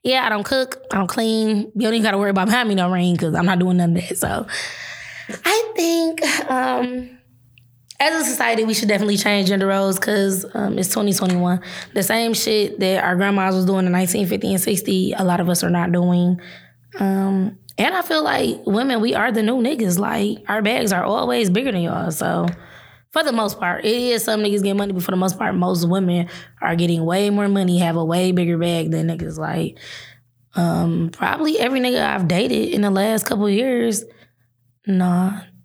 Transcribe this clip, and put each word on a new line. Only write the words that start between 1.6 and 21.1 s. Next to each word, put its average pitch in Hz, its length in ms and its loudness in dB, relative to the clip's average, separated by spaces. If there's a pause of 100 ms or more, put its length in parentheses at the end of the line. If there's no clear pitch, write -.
You 208 60 -2
don't 220 120 2
even 226 100 2
gotta 196 140 2
worry 202 120 2
about 196 180 2
buying 233 220 2
me 202 60 2
no 180 140 2
ring 180 280 2
'cause 165 180 -2
I'm 175 100 2
not 185 140 4
doing 180 180 2
none 170 200 4
of 175 40 0
that." - 160 -8
So - 300 -4 (960)
I 427 320 0
think, 330 720 0
um, 254 600 -2 (880)
as 320 220 2
a - 80 -2
society, 233 340 0
we 220 100 0
should 208 140 0
definitely 208 300 2
change 202 320 2
gender 196 180 2
roles 196 320 2
'cause, 196 540 0
um, 202 260 -2
it's 185 100 -2
twenty 202 240 0
twenty-one. 180 460 2 (360)
The 196 80 0
same 226 300 0
shit 214 460 0
that 190 240 2
our 180 140 2
grandmas 196 380 2
was 185 100 2
doing 190 220 2
in 180 40 2
nineteen 185 340 0
fifty 196 280 -2
and 180 80 0
sixty, 190 500 0
a 190 140 -2
lot 180 160 2
of 175 80 0
us 180 160 0
are 175 40 0
not 175 220 0
doing. 175 480 2 (580)
Um, 196 600 0 (200)
and 285 160 0
I 359 100 -2
feel 311 200 0
like 262 420 -2
women, 233 360 0
we 233 140 0
are 240 180 0
the 220 100 2
new 240 140 2
niggas. 226 420 0
Like, - 480 -2
our 214 140 -2
bags 214 320 0
are 180 100 0
always 240 460 0